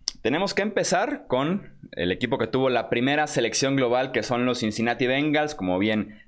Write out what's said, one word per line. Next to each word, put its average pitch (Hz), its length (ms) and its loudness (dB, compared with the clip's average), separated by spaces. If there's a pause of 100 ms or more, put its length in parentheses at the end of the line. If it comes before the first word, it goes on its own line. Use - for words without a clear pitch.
(220)
Tenemos 165 320 0
que - 80 0
empezar 208 680 0
con 151 520 -2 (140)
el 90 180 0
equipo 117 260 -2
que 117 80 0
tuvo 131 240 2
la 117 200 0
primera 139 360 0
selección 135 500 0
global, 131 360 2
que 113 100 0
son 120 240 0
los 123 140 0
Cincinnati 117 480 0
Bengals. 147 480 0
Como 92 240 0
bien 107 480 0